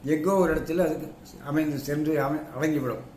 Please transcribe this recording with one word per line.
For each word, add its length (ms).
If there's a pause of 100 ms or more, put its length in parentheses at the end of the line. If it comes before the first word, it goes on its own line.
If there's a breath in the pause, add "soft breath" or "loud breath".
எங்கோ 300
ஒரு 160
இடத்துல 340
அதுக்கு 220 (380)
அமைந்து 340
சென்று 420
அமை-, 320
அடங்கிவிடும். 520 (120)